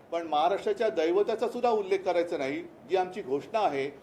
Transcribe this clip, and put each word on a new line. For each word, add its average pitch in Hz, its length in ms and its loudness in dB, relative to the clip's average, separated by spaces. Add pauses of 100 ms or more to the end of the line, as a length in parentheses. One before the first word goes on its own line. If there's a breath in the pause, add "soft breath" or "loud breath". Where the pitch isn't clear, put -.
(120)
पण 170 140 -4
महाराष्ट्राच्या 196 640 2
दैवताचा 196 600 2
सुद्धा 240 220 0
उल्लेख 196 280 2
करायचा 170 380 0
नाही. 147 260 -4
जी - 340 -6
आमची 185 260 0
घोषणा 139 380 -2
आहे, 143 300 0 (120)